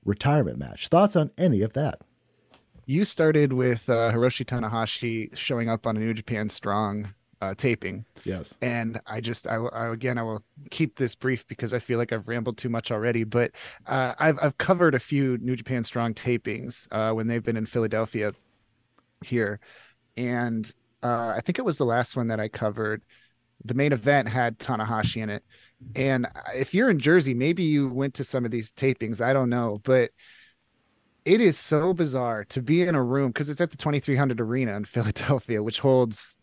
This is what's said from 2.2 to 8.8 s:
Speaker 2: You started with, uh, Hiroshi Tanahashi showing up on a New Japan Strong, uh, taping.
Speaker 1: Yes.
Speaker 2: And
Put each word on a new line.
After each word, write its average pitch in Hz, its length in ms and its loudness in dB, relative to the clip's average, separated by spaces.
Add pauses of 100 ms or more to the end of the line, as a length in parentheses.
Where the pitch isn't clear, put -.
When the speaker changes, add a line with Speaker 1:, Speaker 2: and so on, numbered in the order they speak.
Speaker 2:
You 156 180 2
started 156 480 4
with, 127 380 2
uh, 117 240 4
Hiroshi 120 320 2
Tanahashi 113 880 -4
showing 117 340 -2
up 113 160 -2
on 110 120 0
a - 20 -2
New 113 140 0
Japan 107 360 -4
Strong, 104 640 -4 (280)
uh, 98 140 -4
taping. 107 500 -2 (180)
Speaker 1:
Yes. 92 380 -8
Speaker 2:
And 117 460 -4